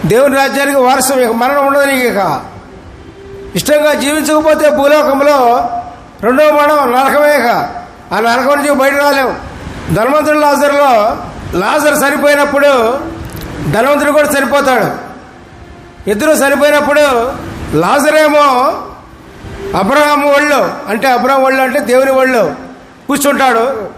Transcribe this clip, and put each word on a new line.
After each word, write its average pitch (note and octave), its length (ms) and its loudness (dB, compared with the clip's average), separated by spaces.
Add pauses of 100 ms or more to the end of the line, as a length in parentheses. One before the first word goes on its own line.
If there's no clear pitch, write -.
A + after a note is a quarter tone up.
దేవుని C4 300 2
రాజ్యానికి C#4 420 0
వారసు. C4 360 2
ఇక B3 180 0
మరణం C4+ 340 0
ఉండదు C#4 200 2
నీకు. C4 200 0
ఇక F3+ 360 -2 (1120)
ఇష్టంగా D4 380 2
జీవించకపోతే D4+ 760 2
భూలోకంలో C#4 1000 2 (520)
రెండవ C#4 300 2
మరణం D4 400 2
నరకమే. C#4+ 460 2
ఇక A#3+ 100 0 (680)
ఆ G3 60 -2
నరకం B3 380 0
నుంచి C#4+ 180 0
బయట C#4 180 2
రాలేము. C#4 420 0 (580)
ధనవంతుడు D4 440 0
లాజరులో, C#4+ 800 2 (420)
లాజరు C#4+ 360 0
చనిపోయినప్పుడు C#4 1040 2 (720)
ధనవంతుడు C#4+ 400 0
కూడా D4 160 2
చనిపోతాడు. C4+ 840 -2 (1000)
ఇద్దరు D4+ 220 0
చనిపోయినప్పుడు C#4+ 1000 2 (400)
లాజరేమో D4 720 2 (1300)
అబ్రహాము C#4+ 540 2
ఒళ్ళో, C#4 380 2 (180)
అంటే C4+ 200 -2
అబ్రహాం B3+ 360 2
ఒళ్ళో C4 200 2
అంటే C4 160 0
దేవుని C4 320 2
ఒళ్ళో B3+ 400 2 (560)
కూర్చుంటాడు. C4+ 800 0 (100)